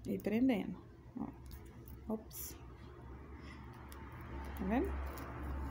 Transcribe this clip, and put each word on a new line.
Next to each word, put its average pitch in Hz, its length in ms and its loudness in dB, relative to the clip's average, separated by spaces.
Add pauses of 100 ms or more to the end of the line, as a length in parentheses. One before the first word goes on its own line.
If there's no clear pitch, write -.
ir 190 160 2
prendendo. 214 580 6 (380)
Ó. - 1000 -6
Ops. - 420 -4 (2000)
Tá 196 80 2
vendo? 254 400 6 (640)